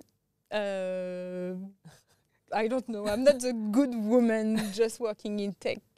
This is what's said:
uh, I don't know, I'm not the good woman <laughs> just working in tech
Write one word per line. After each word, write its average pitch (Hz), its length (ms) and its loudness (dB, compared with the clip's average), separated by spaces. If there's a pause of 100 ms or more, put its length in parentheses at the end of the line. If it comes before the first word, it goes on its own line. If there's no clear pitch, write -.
(500)
uh, 185 1040 -4 (1000)
I 220 160 0
don't 254 200 -2
know, 208 200 -6
I'm 214 160 0
not 277 160 6
the 254 120 -2 (200)
good 254 220 4
woman 220 800 2
<laughs> - 0 -
just 226 280 0
working 214 400 -4
in 202 140 -4
tech - 240 -4 (200)